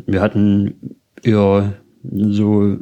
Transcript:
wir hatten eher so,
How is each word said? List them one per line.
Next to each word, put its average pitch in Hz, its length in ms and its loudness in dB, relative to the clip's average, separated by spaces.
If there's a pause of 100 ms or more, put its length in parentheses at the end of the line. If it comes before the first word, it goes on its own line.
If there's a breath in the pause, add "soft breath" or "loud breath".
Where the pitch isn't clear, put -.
wir 95 140 0
hatten 101 760 0 (260)
eher 101 520 2 (280)
so, 104 800 0